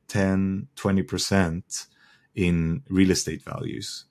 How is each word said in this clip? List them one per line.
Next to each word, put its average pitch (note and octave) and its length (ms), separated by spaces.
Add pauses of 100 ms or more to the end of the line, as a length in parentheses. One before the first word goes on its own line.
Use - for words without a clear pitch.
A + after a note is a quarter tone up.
ten, F#2+ 680
twenty G2 260
percent F2+ 840 (460)
in E2+ 540
real F#2+ 240
estate E2 320
values. - 680